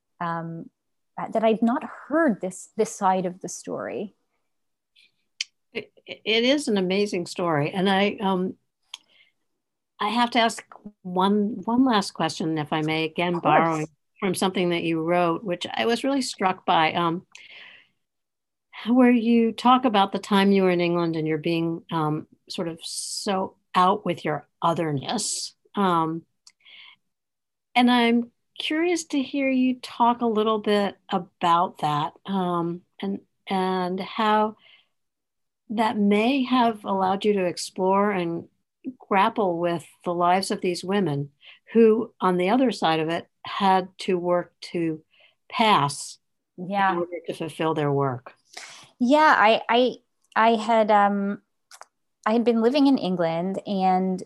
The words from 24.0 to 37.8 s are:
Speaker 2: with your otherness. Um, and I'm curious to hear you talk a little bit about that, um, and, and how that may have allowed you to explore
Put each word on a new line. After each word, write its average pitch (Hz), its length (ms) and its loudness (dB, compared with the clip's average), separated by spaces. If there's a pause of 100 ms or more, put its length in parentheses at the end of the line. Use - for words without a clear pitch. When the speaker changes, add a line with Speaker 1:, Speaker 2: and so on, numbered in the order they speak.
Speaker 2:
with 170 180 -6
your 151 240 -4 (140)
otherness. 165 960 -4 (200)
Um, 165 460 0 (1500)
and 247 160 4
I'm 233 420 2 (280)
curious 330 460 -2
to 285 160 -2
hear 269 280 -2
you 254 320 0
talk 240 400 0
a 240 60 0
little 220 320 0
bit 208 360 0 (140)
about 175 720 0
that, 151 340 -2 (140)
um, 175 540 -2 (200)
and, 196 200 -6 (260)
and 185 520 -2
how 214 560 0 (1160)
that 214 260 -2
may 214 460 2
have 233 420 0
allowed 196 400 0
you 208 80 4
to 185 120 0
explore 190 640 0